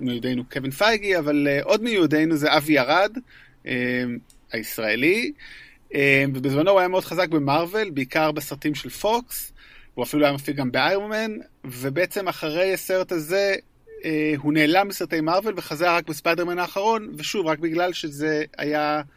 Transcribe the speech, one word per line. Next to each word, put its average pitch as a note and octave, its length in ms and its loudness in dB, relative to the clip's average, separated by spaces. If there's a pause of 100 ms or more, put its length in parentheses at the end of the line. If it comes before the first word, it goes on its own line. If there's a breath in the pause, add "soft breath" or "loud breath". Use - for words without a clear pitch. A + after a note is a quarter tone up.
מיודענו B2 440 -2
קווין C3+ 260 -6
פייגי, G3+ 480 2
אבל, D3 320 2
אה, C#3+ 120 2
עוד G#3+ 200 2
מיודענו D#3+ 540 2
זה C#3+ 200 6
אבי D3+ 220 4
ארד, F3+ 400 4 (480 soft breath)
אה, C3 60 -4 (800)
הישראלי, A#2 800 0 (600 loud breath)
אה, C#3 300 4 (100)
ובזמנו C#3 360 2
הוא G3 80 8
היה F3+ 100 4
מאוד F#3 160 0
חזק F3+ 240 -2
במארוול, E3 640 0
בעיקר D3+ 420 0
בסרטים D3+ 420 -4
של B2+ 140 -10
פוקס, - 640 -4 (420 loud breath)
הוא B2 100 -4
אפילו D3 200 0
היה C#3+ 80 6
מופיע C#3 220 -6
גם C3 180 -2
באיירון F#3 380 0
מן, A3 260 -4 (280)
ובעצם C#3 640 -4
אחרי F3 440 -2
הסרט F#3 400 -2
הזה, F#3+ 420 0 (500)
אה, D#3 320 0
הוא C#3+ 160 -2
נעלם D#3+ 360 4
מסרטי F3 320 -4
מארוול F#3+ 360 0
וחזר E3+ 380 0
רק E3+ 140 -2
בספיידרמן E3+ 500 -2
האחרון, G3+ 580 -2
ושוב, E3 300 -4
רק D#3 120 0
בגלל E3+ 340 -2
שזה D3+ 520 -4 (140)
היה, D3+ 440 -2 (140 soft breath)